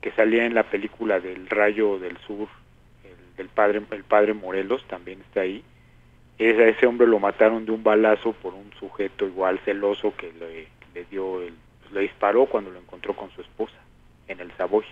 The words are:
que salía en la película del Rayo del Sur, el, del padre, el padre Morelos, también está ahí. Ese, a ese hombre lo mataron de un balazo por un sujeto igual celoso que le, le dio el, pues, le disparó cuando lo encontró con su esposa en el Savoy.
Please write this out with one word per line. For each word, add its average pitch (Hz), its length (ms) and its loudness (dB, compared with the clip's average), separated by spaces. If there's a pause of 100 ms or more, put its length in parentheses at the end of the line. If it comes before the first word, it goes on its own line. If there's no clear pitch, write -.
que 104 120 -6
salía 113 320 2
en 117 100 -2
la 113 80 2
película 104 560 -4
del 92 280 -12
Rayo 104 520 0
del 90 260 -10
Sur, 104 220 -10 (560)
el, - 340 -20
del 95 120 -14
padre, 104 420 2
el 101 120 -12
padre 104 300 4
Morelos, 98 540 -4
también 92 340 -14
está - 200 -4
ahí. 95 220 -6 (760)
Ese, 113 240 6
a 113 60 8
ese 110 180 4
hombre 120 180 4
lo 113 140 6
mataron 110 460 2
de 110 60 -4
un 110 120 -4
balazo 110 500 4
por 92 220 -12
un 101 240 -20
sujeto 98 480 -6
igual 92 360 -2
celoso 101 540 -2
que 85 160 -14
le, 82 340 -16 (280)
le 87 160 -12
dio 95 320 -6
el, 85 100 -14 (300)
pues, - 100 -20
le 98 80 -2
disparó 104 460 2
cuando 101 240 -6
lo 90 80 -18
encontró 92 360 -10
con 95 200 -12
su - 60 -18
esposa - 360 -10 (500)
en 95 120 -14
el 87 180 -16
Savoy. 95 340 0